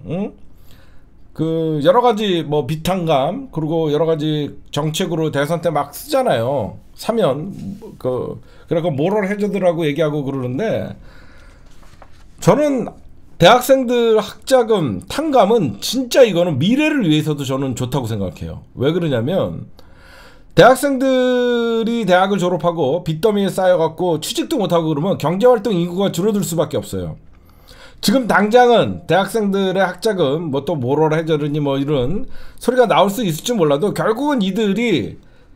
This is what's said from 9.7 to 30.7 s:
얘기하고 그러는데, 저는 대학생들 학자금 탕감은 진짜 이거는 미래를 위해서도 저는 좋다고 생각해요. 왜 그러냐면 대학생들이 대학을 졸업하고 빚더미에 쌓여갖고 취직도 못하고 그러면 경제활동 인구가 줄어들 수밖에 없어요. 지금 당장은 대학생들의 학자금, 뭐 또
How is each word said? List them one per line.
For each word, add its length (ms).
얘기하고 380
그러는데, 680
저는 480
대학생들 800
학자금 920
탕감은 720
진짜 420
이거는 360
미래를 500
위해서도 360
저는 300
좋다고 320
생각해요. 560
왜 180
그러냐면 760
대학생들이 1500
대학을 320
졸업하고 640
빚더미에 440
쌓여갖고 720
취직도 380
못하고 300
그러면 280
경제활동 560
인구가 400
줄어들 320
수밖에 320
없어요. 400
지금 240
당장은 800
대학생들의 760
학자금, 680
뭐 140
또 100